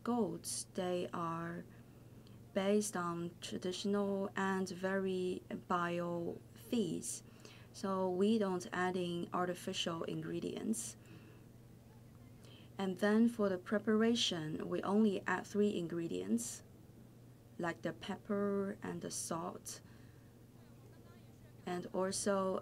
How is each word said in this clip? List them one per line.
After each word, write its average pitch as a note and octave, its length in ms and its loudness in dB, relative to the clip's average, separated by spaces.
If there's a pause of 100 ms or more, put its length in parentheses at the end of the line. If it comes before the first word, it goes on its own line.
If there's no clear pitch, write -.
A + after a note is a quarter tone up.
goats, G3+ 680 0
they F3+ 400 0
are E3+ 500 -4 (880)
based G3+ 440 4
on E3+ 320 -2 (100)
traditional G3 960 0
and F#3+ 320 2
very F#3 720 0 (280)
bio F3 680 0 (340)
feeds, F3 520 0 (500)
so F#3+ 380 0
we G3+ 280 6
don't F#3 360 0
add F3+ 200 2
in F3 380 -2
artificial F3+ 680 -2
ingredients. E3+ 960 -4 (1800)
And D4 220 -2
then A3 320 6
for G#3 180 2
the F#3 80 2
preparation, G#3 1120 2
we F3 140 0
only G3+ 440 6
add F#3 200 0
three G#3 320 4
ingredients, F3 840 0 (960)
like E3+ 220 -4
the D#3+ 140 -4
pepper G3+ 880 -2
and F3 180 -6
the E3+ 100 -6
salt, - 680 -6 (1900)
and F3+ 280 -4
also F#3+ 680 2